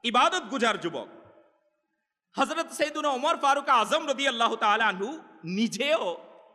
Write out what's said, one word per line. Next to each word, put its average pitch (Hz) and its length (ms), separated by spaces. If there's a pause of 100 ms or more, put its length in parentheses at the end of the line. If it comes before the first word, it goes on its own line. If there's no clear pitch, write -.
ইবাদত 294 400
গুজার 220 360
যুবক। 147 280 (1300)
হযরত 320 360
সাইয়্যিদুনা 302 380
ওমর 285 280
ফারুক 285 320
আজম 262 380
রাদিয়াল্লাহু 233 480
তাআলা 220 320
আনহু 202 320 (240)
নিজেও 208 760 (380)